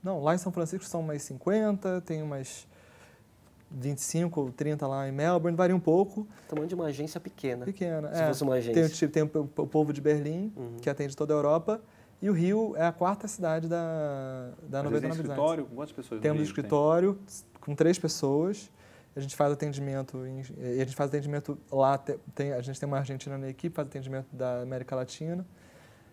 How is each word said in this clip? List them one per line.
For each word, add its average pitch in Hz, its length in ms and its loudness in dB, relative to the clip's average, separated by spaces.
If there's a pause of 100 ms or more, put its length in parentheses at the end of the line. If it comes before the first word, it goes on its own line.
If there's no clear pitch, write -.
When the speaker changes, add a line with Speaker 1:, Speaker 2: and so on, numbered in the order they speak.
Speaker 1:
Não, 175 180 -2
lá 156 140 4
em - 20 0
São 180 140 -2
Francisco 175 340 -4
são 170 160 -4
umas 151 220 -4
cinquenta, 196 760 0
tem 160 200 -4
umas 139 460 -8 (1040)
vinte 135 260 -4
e - 40 -8
cinco 165 400 0
ou 131 100 -2
trinta 147 340 -2
lá 135 220 -2
em 135 40 -4
Melbourne, 165 460 2
varia 185 180 6
um 175 40 4
pouco. 185 420 4
Speaker 2:
O 208 60 -8 (200)
tamanho 151 200 -4
de 180 80 -6
uma 170 100 -2
agência 151 340 -4
pequena. 123 460 -6
Speaker 1:
Pequena, 165 480 -2
Speaker 2:
Se 165 80 2
Speaker 1:
é. 160 60 6
Speaker 2:
fosse 139 160 2
uma 135 100 4
agência. 120 200 2
Speaker 1:
Tem 165 100 8
o 160 60 6
ti-, 156 180 2
tem 156 160 2
o, - 20 4 (320)
o, 151 60 0
o 143 40 -2
povo 151 240 4
de 143 100 -4
Berlim, 151 540 2
Speaker 2:
Uhum. 120 240 -8
Speaker 1:
que 131 120 0
atende 143 260 -4
toda 151 160 2
a - 20 4
Europa, 160 460 2 (400)
e 196 80 2
o 208 40 4
Rio 202 440 2
é 160 80 2
a 170 60 4
quarta 190 360 0
cidade 165 400 -2
da, 143 840 -4 (180)
da 135 140 -2
Speaker 3:
Mas - 0 -
Speaker 1:
noventa 143 220 0
e - 40 0
nove 160 140 -4
Speaker 3:
tem - 0 -
Speaker 1:
Designs. - 20 -4
Speaker 3:
escritório? 143 400 0
Com 127 100 -14
quantas 147 180 -8
pessoas 120 260 -8
no - 20 -6
Speaker 1:
Temos 151 200 2
Speaker 3:
Rio 190 80 0
que 190 40 -8
tem? 143 100 -2
Speaker 1:
escritório 165 560 4 (400)
com 147 140 -6
três 165 240 6
pessoas, 160 720 0 (440)
a 143 40 -6
gente 139 160 -8
faz 147 160 4
atendimento, 139 760 -4
em, 131 160 -10 (160)
e 127 220 0
a 131 40 4
gente 135 100 -8
faz 143 140 0
atendimento 147 480 -2 (140)
lá, 135 260 6
te-, - 220 -4 (160)
tem, 143 180 -2
a 123 80 -2
gente 131 180 -8
tem 147 60 -2
uma 139 140 0
argentina 135 400 -6
na 135 100 -6
equipe, 165 260 -6
faz 147 120 -4
atendimento 135 440 -8
da 127 300 -2
América 127 340 -6
Latina, 156 480 -4 (680)